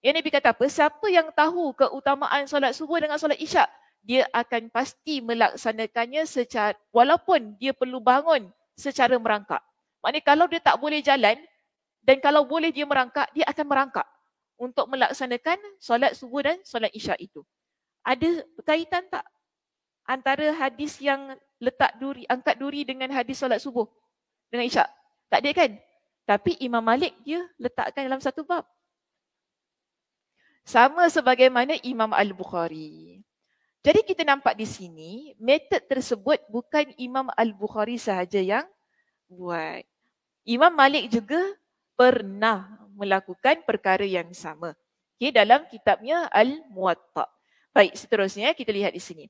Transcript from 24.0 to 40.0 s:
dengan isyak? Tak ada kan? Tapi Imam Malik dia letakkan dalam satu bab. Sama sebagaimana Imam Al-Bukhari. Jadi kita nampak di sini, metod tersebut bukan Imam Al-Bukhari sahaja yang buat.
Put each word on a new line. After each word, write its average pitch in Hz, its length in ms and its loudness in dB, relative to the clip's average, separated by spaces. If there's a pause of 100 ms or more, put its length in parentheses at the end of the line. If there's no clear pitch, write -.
dengan 240 160 -4
isyak? - 240 0 (400)
Tak 220 160 2
ada 285 80 0
kan? 294 180 2 (540)
Tapi 208 340 0
Imam 240 220 -2
Malik 247 400 0
dia 330 240 -8 (160)
letakkan 254 480 -6
dalam 269 100 -4
satu 269 220 -6
bab. 339 240 -4 (2000)
Sama 277 420 6
sebagaimana 254 760 4
Imam 226 280 -2
Al-Bukhari. 170 1080 -4 (600)
Jadi 339 240 6
kita 370 160 -4
nampak 277 320 2
di 214 160 -6
sini, 180 720 -16
metod 277 480 2
tersebut 247 480 -2 (160)
bukan 277 480 -4
Imam 254 320 -6
Al-Bukhari 214 640 -4
sahaja 190 400 -4
yang 196 280 0 (600)
buat. 175 560 -10 (640)